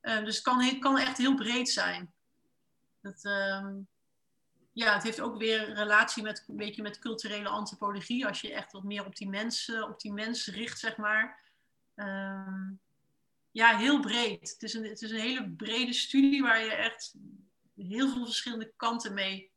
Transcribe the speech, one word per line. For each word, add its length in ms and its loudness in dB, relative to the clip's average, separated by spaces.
Eh, 240 0
dus 100 -2
het 100 -4
kan 160 6
he-, 180 4
kan 200 4
echt 200 0
heel 160 6
breed 360 0
zijn. 420 -2
Dat, 220 -12
ehm, 500 -2
ja, 220 4
het 80 0
heeft 180 -4
ook 180 -4
weer 300 2
een 60 -10
relatie 480 4
met, 260 -6
een 80 -10
beetje 260 -6
met 160 -8
culturele 500 -6
antropologie, 760 -2
als 140 -2
je 120 -8
echt 200 -8
wat 120 -14
meer 220 -4
op 100 -14
die 120 -8
mens, 400 -4
eh, 140 -2
op 180 -8
die 120 -8
mens 340 -4
richt, 320 -8
zeg 180 -4
maar. 440 0
Ehm, 680 -6
ja, 260 6
heel 240 4
breed. 520 0
Het 100 -14
is 120 -8
een, 100 -6
het 180 -10
is 80 -6
een 100 -2
hele 300 -2
brede 420 -2
studie 500 6
waar 220 4
je 80 -2
echt 420 -4
heel 320 0
veel 160 -2
verschillende 520 -6
kanten 380 -2
mee 420 -4